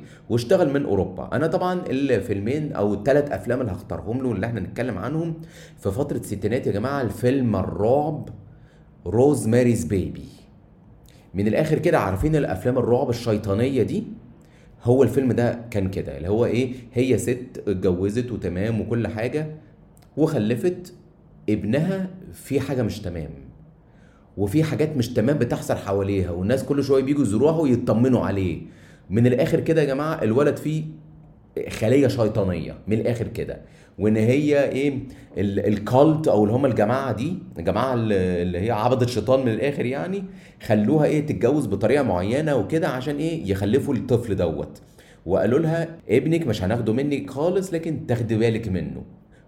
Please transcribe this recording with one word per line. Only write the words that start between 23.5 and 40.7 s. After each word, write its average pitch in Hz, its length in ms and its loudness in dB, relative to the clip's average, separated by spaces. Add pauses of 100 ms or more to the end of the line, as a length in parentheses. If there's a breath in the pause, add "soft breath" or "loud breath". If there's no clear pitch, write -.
وفي 104 280 2
حاجات 156 320 -2
مش 120 120 0
تمام 123 300 2
بتحصل 131 380 -2
حواليها، 98 540 0
والناس 98 340 0
كل 143 200 0
شوية 135 180 4
بيجوا 143 200 0
يزوروها 135 380 2
ويطمنوا 120 640 2
عليه. 95 320 -2 (520 loud breath)
من 117 160 4
الآخر 160 340 2
كده 160 200 2
يا 147 60 2
جماعة، 147 360 -2
الولد 127 340 2
فيه 156 280 -4 (840)
خلية 131 400 4
شيطانية، 95 680 0 (120)
من 110 140 2
الآخر 113 280 -2
كده. - 320 -8 (380 loud breath)
وإن 107 180 4
هي 139 520 4
إيه، 135 300 0 (400 loud breath)
ال-، 101 300 -2
الكالت 127 600 4
أو 104 160 6
اللي 104 120 2
هم 139 100 2
الجماعة 120 460 0
دي، 135 220 -4 (240)
الجماعة 101 360 0
ال-، 113 180 0
اللي 90 480 0
هي 107 100 -2
عبدة 117 360 2
الشيطان 120 340 2
من 123 120 0
الآخر 131 340 -2
يعني، 175 380 -6 (380 loud breath)
خلوها 117 440 4